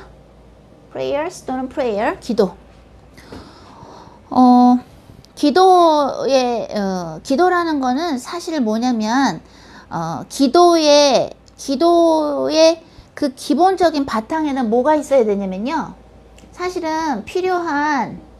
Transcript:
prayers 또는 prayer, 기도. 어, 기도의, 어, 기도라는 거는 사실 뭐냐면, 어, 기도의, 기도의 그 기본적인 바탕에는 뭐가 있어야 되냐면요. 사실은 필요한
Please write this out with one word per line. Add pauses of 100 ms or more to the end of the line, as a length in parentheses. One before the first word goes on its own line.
(920)
prayers
또는
prayer,
기도. (1800)
어, (580)
기도의, (100)
어,
기도라는
거는
사실
뭐냐면, (480)
어,
기도의, (260)
기도의 (300)
그
기본적인
바탕에는
뭐가
있어야
되냐면요. (580)
사실은
필요한 (200)